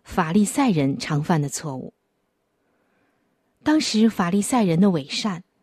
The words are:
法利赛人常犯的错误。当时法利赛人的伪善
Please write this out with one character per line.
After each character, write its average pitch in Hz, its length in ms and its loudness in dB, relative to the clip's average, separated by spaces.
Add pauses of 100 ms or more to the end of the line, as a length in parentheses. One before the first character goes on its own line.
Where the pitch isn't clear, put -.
法 165 280 -4
利 208 120 4
赛 262 260 0
人 139 280 0
常 151 240 -4
犯 160 180 0
的 143 80 -2
错 143 260 -10
误。 - 200 -14 (1700)
当 302 180 2
时 220 300 2
法 180 200 -4
利 202 120 0
赛 240 200 0
人 165 160 2
的 202 120 6
伪 151 180 -2
善 185 340 -6 (200)